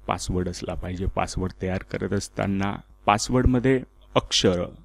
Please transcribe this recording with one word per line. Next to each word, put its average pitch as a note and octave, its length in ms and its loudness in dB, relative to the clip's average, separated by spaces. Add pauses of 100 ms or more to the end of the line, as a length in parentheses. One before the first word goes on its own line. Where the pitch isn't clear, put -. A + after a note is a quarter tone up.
पासवर्ड F2+ 420 -2
असला - 240 -8
पाहिजे. F2+ 320 -6
पासवर्ड F2+ 460 -2 (100)
तयार F#2 160 -2
करत - 360 -4
असताना G2 640 -2 (300)
पासवर्डमध्ये B2 760 4 (320)
अक्षर, F#2 480 2 (220)